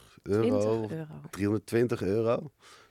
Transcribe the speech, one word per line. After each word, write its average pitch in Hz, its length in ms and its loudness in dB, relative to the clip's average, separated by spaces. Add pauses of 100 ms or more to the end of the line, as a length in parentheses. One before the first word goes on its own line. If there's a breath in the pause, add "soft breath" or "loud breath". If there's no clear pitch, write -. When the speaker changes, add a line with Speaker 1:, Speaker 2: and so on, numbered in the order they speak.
(240 soft breath)
Speaker 1:
euro, 107 240 2 (300)
Speaker 2:
Twintig 107 200 -6
euro. 156 160 -10 (160)
Speaker 1:
driehonderdtwintig 110 720 0
euro. 113 500 0 (400 loud breath)